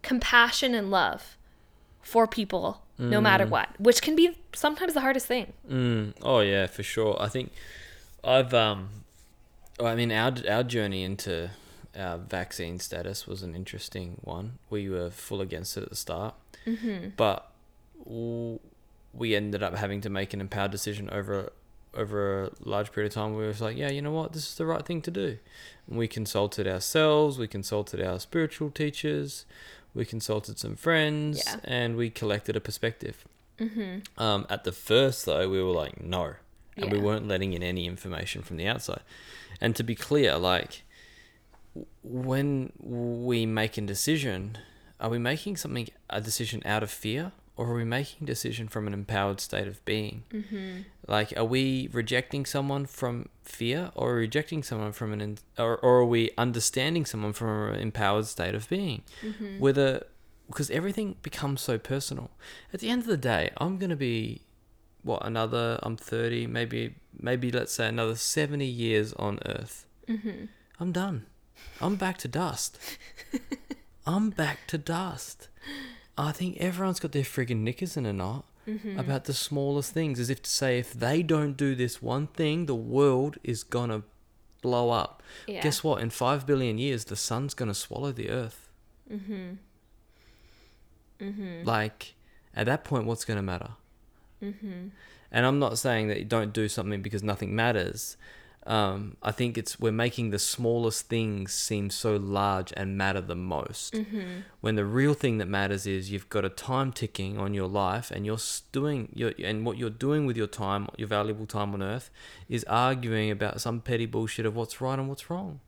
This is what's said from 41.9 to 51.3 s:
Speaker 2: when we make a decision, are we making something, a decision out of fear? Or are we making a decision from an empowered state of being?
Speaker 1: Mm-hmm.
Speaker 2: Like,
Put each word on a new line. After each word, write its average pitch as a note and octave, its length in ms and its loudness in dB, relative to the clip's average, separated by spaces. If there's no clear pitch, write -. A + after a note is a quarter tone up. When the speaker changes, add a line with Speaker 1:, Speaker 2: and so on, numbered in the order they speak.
Speaker 2:
when C3 800 0
we A#2+ 640 0
make A2 320 2
a G#2+ 60 -4
decision, G#2+ 760 0
are A2+ 120 -2
we A#2+ 80 0
making D#3 400 -2
something, A#2+ 300 -6
a G#2+ 140 -2
decision A2 420 -4
out G#2+ 180 2
of G#2 80 -4
fear? C#3+ 420 -4
Or A#2 140 -2
are A#2 40 0
we A#2 100 0
making B2+ 380 -2
a D3 40 -6
decision A#2 420 -4
from G#2+ 180 -4
an G2+ 80 -4
empowered G2+ 460 0
state G2 280 -4
of G2 160 -12
being? G#2+ 380 -2
Speaker 1:
Mm-hmm. G3 500 -8
Speaker 2:
Like, G#2+ 300 0